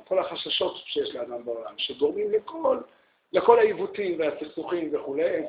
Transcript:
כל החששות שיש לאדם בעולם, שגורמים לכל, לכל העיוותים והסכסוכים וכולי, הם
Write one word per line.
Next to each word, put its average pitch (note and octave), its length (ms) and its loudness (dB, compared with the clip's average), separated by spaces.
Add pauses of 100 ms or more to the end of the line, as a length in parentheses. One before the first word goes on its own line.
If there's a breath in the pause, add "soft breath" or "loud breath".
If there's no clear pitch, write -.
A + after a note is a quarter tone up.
כל F#3+ 140 0
החששות - 580 -2
שיש - 380 -6
לאדם A#2+ 300 -8
בעולם, A2+ 320 -8
שגורמים D3+ 540 -2
לכל, B3 480 0 (540 soft breath)
לכל G3 260 8
העיוותים F#3+ 640 2
והסכסוכים D#3 760 -2
וכולי, D3+ 420 0
הם D#3 120 -2